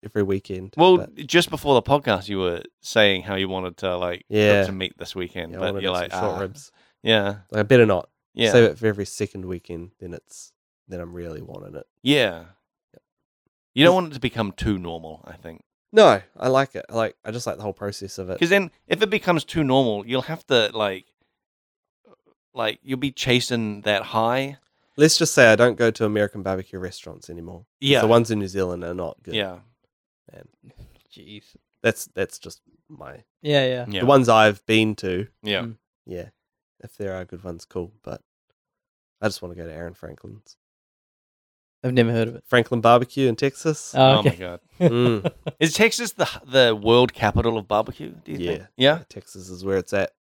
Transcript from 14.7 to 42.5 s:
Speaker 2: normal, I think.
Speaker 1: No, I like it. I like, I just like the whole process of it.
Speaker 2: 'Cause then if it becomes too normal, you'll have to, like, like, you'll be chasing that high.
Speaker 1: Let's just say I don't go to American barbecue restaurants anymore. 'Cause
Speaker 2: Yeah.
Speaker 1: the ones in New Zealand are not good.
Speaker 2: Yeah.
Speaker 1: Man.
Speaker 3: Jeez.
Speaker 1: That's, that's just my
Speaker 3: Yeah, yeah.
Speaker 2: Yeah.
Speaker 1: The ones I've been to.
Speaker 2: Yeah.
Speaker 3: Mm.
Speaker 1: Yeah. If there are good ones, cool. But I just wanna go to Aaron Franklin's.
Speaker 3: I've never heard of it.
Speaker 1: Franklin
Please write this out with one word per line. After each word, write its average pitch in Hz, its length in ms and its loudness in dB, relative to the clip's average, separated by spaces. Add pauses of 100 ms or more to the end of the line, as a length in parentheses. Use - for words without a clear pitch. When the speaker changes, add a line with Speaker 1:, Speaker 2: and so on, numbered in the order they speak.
Speaker 2:
normal, 82 460 -12
I 85 120 -20
think. 82 260 -20 (300)
Speaker 1:
No, 165 280 6 (160)
I - 120 -2
like 131 260 2
it. - 160 -12
I - 60 -18
like, 113 280 -2
I 107 60 -10
just 120 160 -8
like 87 120 -6
the 101 40 -14
whole 104 100 -6
process 101 460 -10
of 92 100 -10
it. 92 120 -8
Speaker 2:
'Cause 170 100 0
then 190 200 2 (180)
if 165 140 0
it 214 60 0
becomes 185 360 0
too - 200 -4
normal, 127 420 2
you'll 127 160 -4
have 156 260 -12
to, 117 260 2
like, 101 320 -4 (1500)
like, 113 280 -6
you'll 131 160 -6
be 135 140 -4
chasing 117 680 -2
that 104 200 0
high. 127 560 -2 (380)
Speaker 1:
Let's 156 220 6
just - 160 0
say 131 180 8
I 107 40 6
don't 120 200 4
go 117 140 2
to 113 140 -4
American 104 380 -2
barbecue 95 360 -6
restaurants 90 500 -14
anymore. 85 320 -16 (200)
'Cause 139 80 -2
Speaker 2:
Yeah. 135 120 4
Speaker 1:
the 110 60 2
ones 117 240 4
in 107 80 -2
New 98 100 -6
Zealand 90 360 -4
are 87 100 -8
not 90 280 -10
good. - 120 -12
Speaker 2:
Yeah. 95 260 -4 (720)
Speaker 1:
Man. - 160 -20 (640)
Speaker 3:
Jeez. - 440 -20 (280)
Speaker 1:
That's, - 240 0
that's - 320 -8
just - 240 -20 (260)
my - 360 -20 (180)
Speaker 3:
Yeah, 143 240 0
yeah. 123 220 -4
Speaker 2:
Yeah. 101 120 -6
Speaker 1:
The 123 60 0
ones 135 220 6
I've 107 380 4
been 110 300 2
to. 95 320 -6 (140)
Speaker 2:
Yeah. 104 200 -4
Speaker 3:
Mm. 113 140 -12 (300)
Speaker 1:
Yeah. 90 240 -14 (500)
If - 160 -20
there 98 180 -10
are 92 100 -12
good 90 200 -18
ones, 85 200 -12
cool. 92 280 -12 (100)
But - 200 -14 (960)
I 107 80 -2
just - 140 -10
wanna 87 120 -14
go 85 120 -14
to 82 60 -14
Aaron 82 220 -14
Franklin's. - 600 -20 (1300)
Speaker 3:
I've 127 80 -2
never 117 180 2
heard 113 180 0
of 120 80 -12
it. - 100 -20
Speaker 1:
Franklin 120 340 2